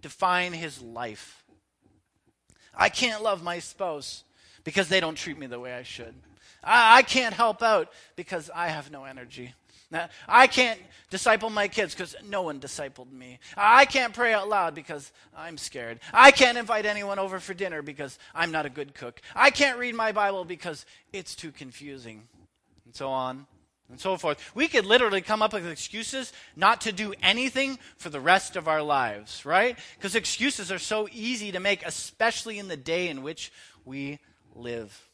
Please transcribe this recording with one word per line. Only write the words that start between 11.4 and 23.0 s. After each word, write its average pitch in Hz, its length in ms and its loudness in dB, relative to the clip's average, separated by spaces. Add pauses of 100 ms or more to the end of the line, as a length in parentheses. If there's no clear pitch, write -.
my 208 180 0
kids 196 260 -2
'cause 180 300 -10
no 202 180 -6
one 151 180 -6
discipled 135 520 -12
me. 127 260 -20 (180)
I 226 280 10
can't 254 300 0
pray 233 180 0
out 208 160 0
loud 185 260 0
because 147 380 -14 (240)
I'm 160 220 -14
scared. 117 420 -12 (120)
I 254 180 12
can't 247 280 4
invite 214 280 -2
anyone 202 320 -4
over 190 200 -6
for 185 160 -12
dinner 175 280 -8
because 143 360 -12 (160)
I'm 165 160 -2
not 156 160 -2
a 139 40 -8
good 139 240 -12
cook. - 260 -16 (160)
I 277 140 8
can't 262 280 0
read 247 160 -6
my 220 180 0
Bible 196 320 0
because 165 400 -10 (280)
it's 190 240 -14
too 156 160 -14
confusing," 127 720 -18 (600)
and 117 100 -20
so 135 140 -6